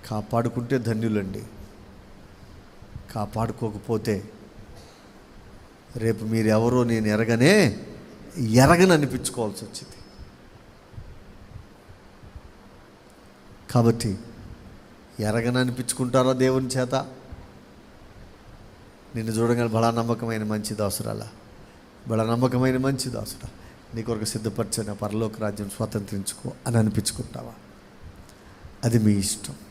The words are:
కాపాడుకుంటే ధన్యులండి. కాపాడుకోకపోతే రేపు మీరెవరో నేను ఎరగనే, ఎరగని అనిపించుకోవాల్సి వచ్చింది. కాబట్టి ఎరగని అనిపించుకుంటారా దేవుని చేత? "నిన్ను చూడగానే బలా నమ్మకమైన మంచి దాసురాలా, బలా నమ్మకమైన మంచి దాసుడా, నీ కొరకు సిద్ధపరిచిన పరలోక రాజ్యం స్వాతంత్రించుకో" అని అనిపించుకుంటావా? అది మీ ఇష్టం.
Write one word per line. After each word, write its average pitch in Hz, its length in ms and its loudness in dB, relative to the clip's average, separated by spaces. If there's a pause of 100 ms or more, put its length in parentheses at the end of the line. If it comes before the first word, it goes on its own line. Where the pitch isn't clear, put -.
కాపాడుకుంటే 120 680 -2
ధన్యులండి. 110 640 -2 (1700)
కాపాడుకోకపోతే 107 1120 -2 (1700)
రేపు 110 300 -2
మీరెవరో 113 580 4
నేను 113 240 2
ఎరగనే, 117 800 4 (520)
ఎరగని 147 560 8
అనిపించుకోవాల్సి 123 720 -2
వచ్చింది. - 300 -16 (3750)
కాబట్టి 117 460 4 (1040)
ఎరగని 113 380 0
అనిపించుకుంటారా 127 760 2
దేవుని 131 360 4
చేత? 127 280 -2 (2250)
"నిన్ను 113 160 -4
చూడగానే 117 360 2
బలా 113 240 4
నమ్మకమైన 113 520 -2
మంచి 107 300 -4
దాసురాలా, 107 540 -4 (800)
బలా 110 160 0
నమ్మకమైన 123 540 2
మంచి 131 320 0
దాసుడా, 110 400 -10 (440)
నీ 113 100 -6
కొరకు 110 220 -2
సిద్ధపరిచిన 107 680 -4
పరలోక 107 460 -4
రాజ్యం 104 300 -4
స్వాతంత్రించుకో" 104 840 -6 (160)
అని 117 100 2
అనిపించుకుంటావా? 110 720 -2 (1300)
అది 117 160 4
మీ 107 120 6
ఇష్టం. - 440 -2 (160)